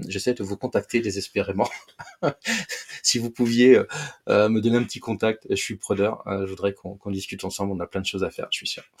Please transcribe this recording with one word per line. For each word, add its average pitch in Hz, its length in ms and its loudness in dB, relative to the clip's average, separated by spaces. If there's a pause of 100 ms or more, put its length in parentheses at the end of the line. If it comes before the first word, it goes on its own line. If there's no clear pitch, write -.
j'essaie 101 240 0
de 113 100 -8
vous 98 140 -6
contacter - 420 -2
désespérément. 98 720 -2 (520)
<laughs> 165 60 2 (800)
Si - 140 2
vous 117 120 -4
pouviez, 120 440 8
euh, 101 100 6 (440)
euh, 104 180 6
me 110 140 4
donner 117 160 4
un 120 60 2
petit 117 180 -10
contact, 110 480 -2
je 101 60 0
suis 107 200 -4
preneur. 101 500 -2
Euh, 98 200 -2
je 95 40 -4
voudrais 95 240 -2
qu'on, 98 220 -14
qu'on 101 160 -8
discute 95 320 -6
ensemble, 98 300 -4
on 90 80 -4
a 85 40 -6
plein - 140 -4
de 95 60 -4
choses 95 180 -4
à 87 60 0
faire, - 200 -8
je - 80 -4
suis - 100 -8
sûr. - 160 -8 (180)